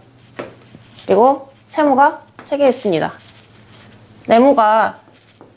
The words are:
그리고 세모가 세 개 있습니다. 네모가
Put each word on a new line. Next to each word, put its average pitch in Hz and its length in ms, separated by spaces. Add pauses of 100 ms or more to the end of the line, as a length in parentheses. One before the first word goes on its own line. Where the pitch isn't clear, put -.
(1040)
그리고 220 440 (200)
세모가 294 520 (220)
세 285 140
개 285 100
있습니다. 165 440 (1120)
네모가 226 720 (580)